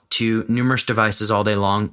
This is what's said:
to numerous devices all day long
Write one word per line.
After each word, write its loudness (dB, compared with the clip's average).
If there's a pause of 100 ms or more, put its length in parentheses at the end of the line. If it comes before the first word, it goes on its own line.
(120)
to -2
numerous 0
devices 0
all 2
day 2
long 0